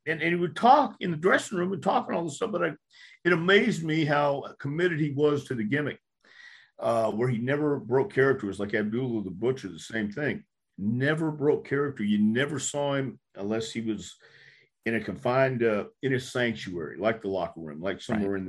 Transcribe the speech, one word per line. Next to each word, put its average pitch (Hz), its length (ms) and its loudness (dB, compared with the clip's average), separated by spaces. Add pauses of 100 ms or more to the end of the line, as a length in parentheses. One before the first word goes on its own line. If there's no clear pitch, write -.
And, 156 140 -2
and 165 100 2
he 175 100 0
would 175 160 -2
talk 269 440 6
in 175 120 -2
the 156 40 -2
dressing 196 420 2
room 185 140 0
and 151 100 -6
talk 214 260 0
and 208 80 -2
all 170 80 -2
this 147 120 -6
stuff. 190 140 -2
But 175 140 -2
I, 156 80 -2 (520)
it 175 80 6
amazed 175 520 4
me 156 200 0
how 143 400 0 (140)
committed 160 400 -2
he 151 120 0
was 143 340 2
to 131 100 -6
the 113 80 -2
gimmick, 135 380 -2 (800)
uh, 113 320 2
where 117 160 0
he 120 100 0
never 143 400 0
broke 127 340 0
character. 131 340 4
It 98 40 -2
was 95 100 -6
like 101 140 -2
Abdullah 110 480 -2
the 92 80 -6
Butcher, 113 380 -2
the 82 100 -12
same 110 320 -6
thing. 139 320 -4 (380)
Never 139 500 0
broke 147 380 0
character. 139 340 -2
You 104 160 2
never 123 400 2
saw 143 360 -2
him 135 240 -4 (180)
unless 107 340 -4
he 117 100 -6
was 104 360 -6 (680)
in 113 80 0
a 110 60 0
confined, 123 640 0
uh, 104 200 2 (180)
in 135 120 0
a 120 60 -2
sanctuary, 95 800 -4
like 107 220 0
the 101 80 -6
locker 87 320 -4
room, 78 200 -10
like 92 200 -4
somewhere 101 320 -2
Right. 98 100 -2
in 92 60 -6